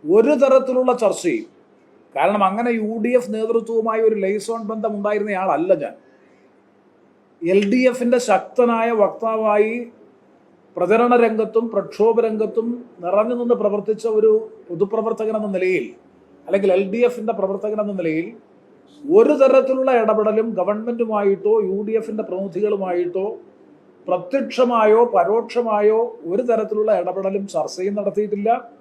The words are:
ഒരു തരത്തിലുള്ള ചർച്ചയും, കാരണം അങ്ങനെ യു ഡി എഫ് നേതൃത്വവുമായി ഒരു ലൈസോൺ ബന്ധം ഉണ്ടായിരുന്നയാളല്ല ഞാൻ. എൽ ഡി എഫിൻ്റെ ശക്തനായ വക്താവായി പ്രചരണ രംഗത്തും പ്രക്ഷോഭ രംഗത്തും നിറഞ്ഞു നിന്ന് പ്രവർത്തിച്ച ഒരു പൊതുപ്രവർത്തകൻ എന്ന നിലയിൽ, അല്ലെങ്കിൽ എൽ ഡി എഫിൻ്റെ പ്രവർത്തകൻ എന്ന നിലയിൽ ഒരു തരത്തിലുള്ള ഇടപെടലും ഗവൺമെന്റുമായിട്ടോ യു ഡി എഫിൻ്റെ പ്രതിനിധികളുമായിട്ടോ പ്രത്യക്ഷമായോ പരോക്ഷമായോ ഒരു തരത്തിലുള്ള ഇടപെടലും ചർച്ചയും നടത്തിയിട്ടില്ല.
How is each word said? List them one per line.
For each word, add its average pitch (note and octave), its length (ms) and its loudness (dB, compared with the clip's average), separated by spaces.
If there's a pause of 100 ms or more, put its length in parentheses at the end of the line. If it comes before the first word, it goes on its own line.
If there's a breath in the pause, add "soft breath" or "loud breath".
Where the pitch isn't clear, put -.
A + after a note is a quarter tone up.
(160)
ഒരു B3+ 260 6
തരത്തിലുള്ള B3+ 500 4 (100)
ചർച്ചയും, E3+ 440 -2 (720)
കാരണം G3 320 2
അങ്ങനെ A#3 220 -2 (100)
യു G#3+ 100 -4 (140)
ഡി A#3+ 140 0
എഫ് G3+ 180 -2
നേതൃത്വവുമായി A3+ 720 -2
ഒരു G#3+ 160 0
ലൈസോൺ G#3+ 360 -4 (120)
ബന്ധം A3 260 -4
ഉണ്ടായിരുന്നയാളല്ല G#3 760 -2 (120)
ഞാൻ. G#2 100 -10 (1600 soft breath)
എൽ G3+ 80 4 (100)
ഡി B3+ 80 2 (120)
എഫിൻ്റെ A#3+ 360 0
ശക്തനായ A3+ 600 2 (120)
വക്താവായി A3 720 0 (1000)
പ്രചരണ A3 360 2 (120)
രംഗത്തും A3 480 0
പ്രക്ഷോഭ G#3 440 0 (100)
രംഗത്തും A3 400 -2 (380)
നിറഞ്ഞു G#3+ 340 0
നിന്ന് A#3+ 240 0
പ്രവർത്തിച്ച G#3 420 -2 (140)
ഒരു A3 120 4 (380)
പൊതുപ്രവർത്തകൻ A3 720 -4
എന്ന G#3 180 -4
നിലയിൽ, F3+ 300 -2 (600)
അല്ലെങ്കിൽ G3 300 0
എൽ G3 160 2
ഡി A#3 160 -2
എഫിൻ്റെ A3+ 320 -4
പ്രവർത്തകൻ G3 440 -4
എന്ന G3+ 160 -6
നിലയിൽ E3 260 -2 (920)
ഒരു D4 220 6
തരത്തിലുള്ള C4 500 4 (100)
ഇടപെടലും G#3+ 480 0 (100)
ഗവൺമെന്റുമായിട്ടോ G#3+ 960 -2 (160)
യു F#3+ 180 -4
ഡി A3 140 -6
എഫിൻ്റെ G#3+ 280 -8
പ്രതിനിധികളുമായിട്ടോ F#3 960 -4 (840)
പ്രത്യക്ഷമായോ A3+ 920 2 (140)
പരോക്ഷമായോ A3 840 0 (320)
ഒരു G3+ 200 -2
തരത്തിലുള്ള G#3+ 400 0 (100)
ഇടപെടലും F#3+ 440 -4 (100)
ചർച്ചയും F3+ 440 -4
നടത്തിയിട്ടില്ല. G3+ 520 -2 (300)